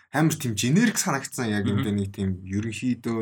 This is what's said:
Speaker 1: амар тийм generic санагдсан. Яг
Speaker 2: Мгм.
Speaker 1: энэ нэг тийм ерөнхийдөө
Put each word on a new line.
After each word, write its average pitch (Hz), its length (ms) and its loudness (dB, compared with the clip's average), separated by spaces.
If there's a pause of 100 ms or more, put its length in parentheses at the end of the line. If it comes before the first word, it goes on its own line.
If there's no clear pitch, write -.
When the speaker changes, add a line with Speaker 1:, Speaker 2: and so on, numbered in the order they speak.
(120)
Speaker 1:
амар 156 240 4
тийм 120 160 -2
generic 156 480 4
санагдсан. 131 480 -2
Яг 104 160 0
Speaker 2:
Мгм. 123 160 0
Speaker 1:
энэ 104 160 0
нэг 98 160 -2
тийм 98 180 -2 (140)
ерөнхийдөө 117 760 -4